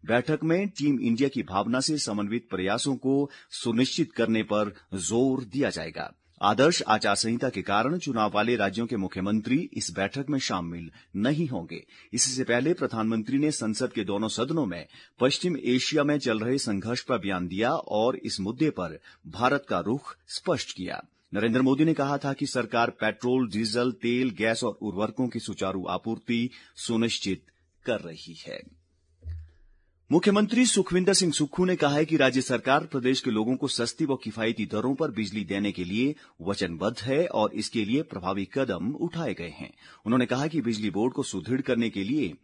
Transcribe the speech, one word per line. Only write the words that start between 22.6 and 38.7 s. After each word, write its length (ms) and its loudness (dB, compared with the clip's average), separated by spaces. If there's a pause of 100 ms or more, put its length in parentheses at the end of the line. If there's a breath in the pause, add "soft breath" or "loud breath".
पेट्रोल, 600 0
डीजल, 420 0
तेल, 380 0
गैस 340 0
और 180 -2
उर्वरकों 460 -2
की 120 -6
सुचारू 460 -4
आपूर्ति 640 -2 (260 loud breath)
सुनिश्चित 680 -2 (420)
कर 140 0
रही 480 -14
है। 320 -14 (1300 loud breath)
मुख्यमंत्री 540 4
सुखविंदर 480 2
सिंह 180 4
सुक्खू 340 0
ने 100 2
कहा 200 2
है 100 4
कि 120 0
राज्य 240 4
सरकार 440 2
प्रदेश 360 0
के 100 0
लोगों 240 2
को 120 -4
सस्ती 380 -2
व 100 2
किफायती 500 -2
दरों 300 0
पर 160 -2
बिजली 340 -4
देने 260 -2
के 120 -6
लिए 320 0 (260 loud breath)
वचनबद्ध 580 -2
है 280 0
और 260 2
इसके 320 -2
लिए 160 0
प्रभावी 520 -4
कदम 380 -2